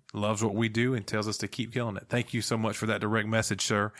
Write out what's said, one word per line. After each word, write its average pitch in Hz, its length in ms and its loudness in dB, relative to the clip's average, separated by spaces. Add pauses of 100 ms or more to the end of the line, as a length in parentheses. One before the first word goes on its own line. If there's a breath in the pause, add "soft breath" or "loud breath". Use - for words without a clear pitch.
(140)
loves 104 300 0
what 101 100 2
we 113 140 2
do 120 260 2
and 104 100 -2
tells 107 220 -2
us 107 120 -2
to 110 100 -4
keep 117 240 -6
killing 117 240 -4
it. - 120 -10
Thank 120 240 -2
you 120 80 0
so 117 160 0
much 110 200 0
for 110 100 -4
that 104 140 2
direct 107 260 2
message, 110 360 2
sir. 104 360 2